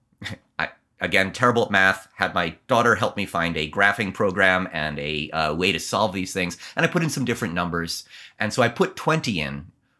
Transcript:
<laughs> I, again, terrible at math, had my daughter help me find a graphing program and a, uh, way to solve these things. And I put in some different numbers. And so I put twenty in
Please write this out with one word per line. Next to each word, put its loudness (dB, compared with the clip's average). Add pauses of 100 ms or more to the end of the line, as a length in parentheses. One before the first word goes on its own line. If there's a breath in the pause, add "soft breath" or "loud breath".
(220)
<laughs> -14
I, -2 (320)
again, 2
terrible 4
at -6
math, 4 (100)
had 0
my -2 (120)
daughter 4
help 0
me -2
find -2
a -2
graphing 2
program 2
and -4
a, -4
uh, 0
way 2
to 0
solve -2
these -6
things. -2 (200 loud breath)
And 0
I 4
put 0
in 0
some -4
different -2
numbers. -4 (360 loud breath)
And -4
so 2
I 4
put -2
twenty 0
in -6 (280)